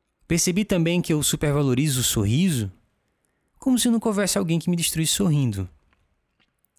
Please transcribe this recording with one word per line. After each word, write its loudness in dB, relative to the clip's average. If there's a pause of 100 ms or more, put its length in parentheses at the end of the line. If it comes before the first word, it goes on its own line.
(280)
Percebi 0
também 2
que -2
eu 2
supervalorizo 0
o -2
sorriso, 0 (880)
como 0
se 0
nunca 0
houvesse 0
alguém 0
que -4
me 0
destruísse -2
sorrindo. 0 (1120)